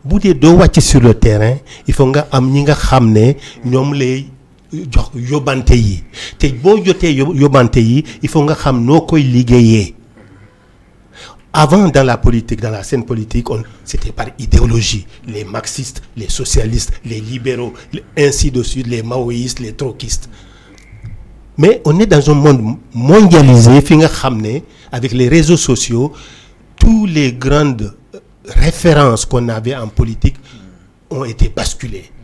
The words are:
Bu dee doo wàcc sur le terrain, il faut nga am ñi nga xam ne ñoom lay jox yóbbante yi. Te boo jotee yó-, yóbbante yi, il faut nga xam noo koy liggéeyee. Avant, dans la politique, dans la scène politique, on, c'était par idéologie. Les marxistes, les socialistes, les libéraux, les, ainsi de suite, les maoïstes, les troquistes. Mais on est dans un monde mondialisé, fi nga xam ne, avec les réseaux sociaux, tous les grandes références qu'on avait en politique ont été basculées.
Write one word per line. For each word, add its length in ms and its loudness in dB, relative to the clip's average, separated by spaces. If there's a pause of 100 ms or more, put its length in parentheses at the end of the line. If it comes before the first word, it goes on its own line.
Bu 160 -2
dee 140 2
doo 240 4
wàcc 240 4
sur 200 2
le 120 6
terrain, 420 2 (320)
il 60 -2
faut 140 2
nga 240 -2
am 200 0
ñi 120 0
nga 120 0
xam 360 2
ne 220 4 (320)
ñoom 280 -2
lay 340 -4 (640)
jox 240 0
yóbbante 600 0
yi. 280 -2 (360)
Te 140 0
boo 300 2
jotee 300 0
yó-, 220 -2
yóbbante 440 2
yi, 240 2 (200)
il 60 -6
faut 140 0
nga 120 -2
xam 300 -2
noo 160 4
koy 220 -2
liggéeyee. 680 2 (1600)
Avant, 300 4
dans 180 2
la 120 0
politique, 420 0
dans 120 -6
la 120 -10
scène 220 -6
politique, 440 -6
on, 140 -6 (220)
c'était 260 -6
par 140 -10 (120)
idéologie. 680 0 (180)
Les 200 -12
marxistes, 560 -12 (160)
les 100 -6
socialistes, 640 -2 (140)
les 160 -10
libéraux, 500 -8 (220)
les, 100 -12 (140)
ainsi 340 0
de 100 0
suite, 260 -6
les 160 -6
maoïstes, 580 -6
les 100 -12
troquistes. 580 -8 (1300)
Mais 280 2
on 160 0
est 60 2
dans 220 2
un 40 4
monde 440 2 (160)
mondialisé, 880 6
fi 140 2
nga 140 4
xam 320 -4
ne, 180 -6 (320)
avec 220 -6
les 160 2
réseaux 260 4
sociaux, 560 -2 (640)
tous 300 4
les 260 -2
grandes 640 -2 (520)
références 800 2
qu'on 220 -4
avait 300 -6
en 100 -12
politique 480 -2 (760)
ont 140 -8
été 240 0
basculées. 640 -10 (120)